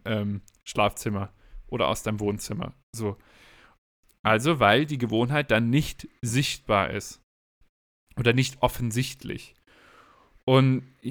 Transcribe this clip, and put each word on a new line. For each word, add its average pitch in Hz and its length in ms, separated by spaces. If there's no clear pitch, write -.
ähm, 104 380
Schlafzimmer 101 640
oder 117 200
aus 107 160
deinem 107 160
Wohnzimmer. 104 540
So. 107 240
Also, 127 340
weil 120 260
die 147 120
Gewohnheit 123 540
dann 113 180
nicht - 400
sichtbar 113 680
ist. - 320
Oder 117 160
nicht 127 280
offensichtlich. - 920
Und 131 380